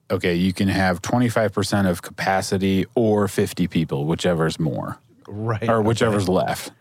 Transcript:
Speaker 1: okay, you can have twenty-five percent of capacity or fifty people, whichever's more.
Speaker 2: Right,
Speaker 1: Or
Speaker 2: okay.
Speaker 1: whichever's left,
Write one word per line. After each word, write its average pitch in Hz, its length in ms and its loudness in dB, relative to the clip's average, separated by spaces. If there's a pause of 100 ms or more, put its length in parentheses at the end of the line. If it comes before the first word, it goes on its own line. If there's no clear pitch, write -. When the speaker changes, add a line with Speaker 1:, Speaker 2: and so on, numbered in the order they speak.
(120)
Speaker 1:
okay, 92 240 0
you 92 180 2
can 98 140 0
have 92 340 0
twenty-five 117 520 0
percent 101 340 0
of 87 140 0
capacity 95 920 0
or 107 360 2
fifty 95 380 -2
people, 73 380 -2
whichever's 82 540 0
more. - 380 -4 (300)
Speaker 2:
Right, 110 420 -4
Speaker 1:
Or 113 80 4
Speaker 2:
okay. 107 100 2
Speaker 1:
whichever's 110 400 2
left, - 540 0